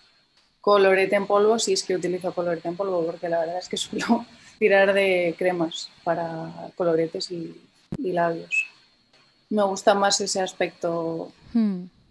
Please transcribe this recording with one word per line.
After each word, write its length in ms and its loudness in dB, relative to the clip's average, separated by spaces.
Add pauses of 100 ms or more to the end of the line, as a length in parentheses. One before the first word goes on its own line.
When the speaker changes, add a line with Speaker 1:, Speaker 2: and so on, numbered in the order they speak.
(600)
Speaker 1:
colorete 540 4
en 120 0
polvo, 320 4
si 140 0
es 100 -2
que 120 -2
utilizo 380 -4
colorete 360 -4
en 80 -6
polvo, 280 -2
porque 240 -6
la 100 0
verdad 180 -4
es 100 -10
que 100 -8
<laughs> 0 -
suelo 480 -2 (340)
tirar 340 6
de 440 2
cremas 520 -2 (140)
para 760 -6
coloretes 540 0
y, 280 -10 (380)
y 140 -4
labios. 560 -2 (840)
Me 140 0
gusta 320 2
más 260 0
ese 180 -4
aspecto 920 -4 (200)
Speaker 2:
Hmm. 340 -2 (260)